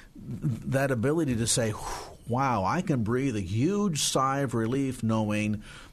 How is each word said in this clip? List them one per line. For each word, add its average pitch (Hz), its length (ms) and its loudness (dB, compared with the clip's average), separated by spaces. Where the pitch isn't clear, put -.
that 135 760 -2
ability 135 460 2
to 113 100 0
say, 113 260 2
"Wow, 117 380 2
I 131 160 2
can 131 220 2
breathe 123 320 0
a 104 60 -2
huge 147 600 2
sigh 135 380 2
of 135 140 0
relief 127 500 0
knowing 107 600 2